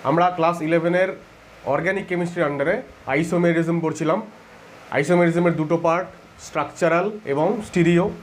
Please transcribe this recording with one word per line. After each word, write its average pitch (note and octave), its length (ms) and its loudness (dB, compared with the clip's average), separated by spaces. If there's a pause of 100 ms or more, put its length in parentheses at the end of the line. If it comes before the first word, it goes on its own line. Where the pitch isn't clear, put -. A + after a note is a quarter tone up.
আমরা E3+ 320 2
ক্লাস E3+ 260 0
ইলেভেনের F3 560 0 (480)
অর্গানিক E3+ 420 -2
কেমিস্ট্রি F3 360 -2
under-এ D3 380 -2 (260)
আইসোমেরিজম E3 720 0
পড়ছিলাম। E3 420 -2 (720)
আইসোমেরিজমের E3+ 640 2
দুটো D#3 220 0
পার্ট, E3+ 300 0 (320)
স্ট্রাকচারাল E3 720 -2 (140)
এবং E3 420 0
স্টিরিও। F3 420 2 (140)